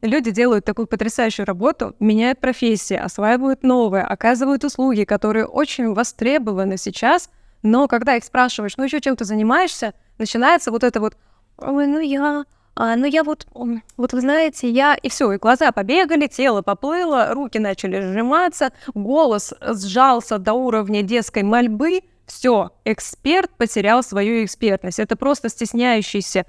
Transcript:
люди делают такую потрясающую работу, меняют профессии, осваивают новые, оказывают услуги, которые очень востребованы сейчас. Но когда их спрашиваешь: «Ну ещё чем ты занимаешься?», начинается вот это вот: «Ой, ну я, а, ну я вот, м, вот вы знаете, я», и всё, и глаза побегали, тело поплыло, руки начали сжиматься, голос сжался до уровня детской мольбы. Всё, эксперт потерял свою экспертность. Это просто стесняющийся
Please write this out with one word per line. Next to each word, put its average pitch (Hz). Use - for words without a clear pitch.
люди 233
делают 220
такую 214
потрясающую 220
работу, 208
меняют 220
профессии, 233
осваивают 247
новые, 233
оказывают 247
услуги, 254
которые 214
очень 254
востребованы 214
сейчас. 247
Но 247
когда 247
их 233
спрашиваешь: 240
«Ну 262
ещё 277
чем 262
ты 233
занимаешься?», 220
начинается 240
вот 226
это 233
вот: 214
«Ой, 285
ну 294
я, 294
а, 226
ну 247
я 294
вот, 302
м, 233
вот 247
вы 254
знаете, 285
я», 269
и -
всё, 226
и 196
глаза 247
побегали, 294
тело 240
поплыло, 285
руки 262
начали 196
сжиматься, 254
голос 226
сжался 226
до 202
уровня 220
детской 208
мольбы. 240
Всё, 214
эксперт 302
потерял 226
свою 214
экспертность. 190
Это 214
просто 262
стесняющийся 214